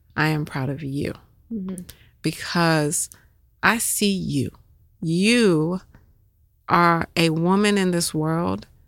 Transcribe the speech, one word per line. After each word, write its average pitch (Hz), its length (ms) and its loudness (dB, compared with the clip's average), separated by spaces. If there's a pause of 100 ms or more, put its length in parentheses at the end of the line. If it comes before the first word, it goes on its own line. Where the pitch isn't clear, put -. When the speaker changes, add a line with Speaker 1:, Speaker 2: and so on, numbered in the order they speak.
(160)
Speaker 1:
I 151 120 0
am 151 160 -2
proud 135 240 -6
of 143 160 -6
you 139 300 -6 (380)
Speaker 2:
Mm-hmm. 190 300 -8 (400)
Speaker 1:
because 160 840 0 (540)
I 208 160 2
see 208 340 0
you. 147 380 -2 (500)
You 180 800 2 (880)
are 170 480 2
a 165 140 4
woman 196 480 2
in 185 120 2
this 170 220 -2
world 165 540 -2 (220)